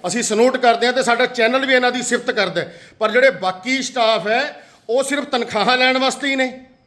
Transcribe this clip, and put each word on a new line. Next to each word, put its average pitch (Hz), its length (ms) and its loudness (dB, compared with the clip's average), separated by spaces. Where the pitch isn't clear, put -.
ਅਸੀਂ 208 160 -2
ਸਲੂਟ 247 340 2
ਕਰਦੇ 240 300 2
ਹਾਂ 240 60 2
ਤੇ 247 100 0
ਸਾਡਾ 240 240 2
ਚੈਨਲ 247 400 0
ਵੀ 262 80 2
ਇਹਨਾਂ 247 180 2
ਦੀ 247 100 -6
ਸਿਫਤ - 280 -2
ਕਰਦਾ 180 300 -2
ਹੈ। - 200 -12
ਪਰ 214 120 0
ਜਿਹੜੇ 254 200 4
ਬਾਕੀ 214 520 -4
ਸਟਾਫ 220 460 0
ਹੈ, 262 340 -2
ਉਹ 254 140 0
ਸਿਰਫ 285 220 -4
ਤਨਖਾਹਾਂ 240 540 0
ਲੈਣ 254 200 2
ਵਾਸਤੇ 262 300 -2
ਹੀ 269 80 0
ਨੇ। 254 280 -4